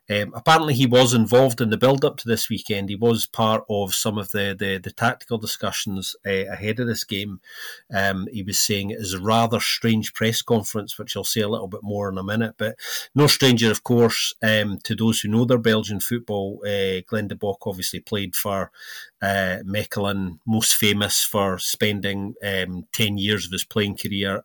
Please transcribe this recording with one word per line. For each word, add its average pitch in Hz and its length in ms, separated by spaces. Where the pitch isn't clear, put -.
Um, 104 260
apparently 156 380
he 131 120
was 123 280
involved 120 460
in 113 100
the 107 80
build-up 135 400
to - 100
this 113 220
weekend. 98 380
He 101 80
was 113 300
part 110 440
of 101 240
some 107 240
of 98 140
the, 101 260
the, 98 240
the 95 100
tactical 120 460
discussions, 101 800
uh, 95 260
ahead 104 280
of 120 80
this 110 160
game. 98 380
Um, 98 380
he 104 100
was 95 180
saying 101 320
it - 80
is 95 140
a 90 80
rather 113 380
strange - 540
press 113 280
conference, 104 560
which 104 200
I'll 95 80
say - 160
a 104 80
little 101 180
bit 104 160
more 101 260
in 95 80
a 95 60
minute. 107 340
But 107 200
no 147 120
stranger, 120 420
of - 140
course, 117 580
um, 107 420
to 110 120
those 110 260
who 104 80
know 113 160
their 123 120
Belgian 110 420
football. 104 640
Uh, 95 400
Glenn 104 220
de 95 80
Bock - 320
obviously 92 320
played 98 340
for, 98 380
uh, 98 440
Mechelen, 98 800
most 110 300
famous 101 460
for 98 360
spending, 101 840
um, 92 520
ten 104 240
years 101 280
of 90 60
his 92 140
playing 101 320
career 98 480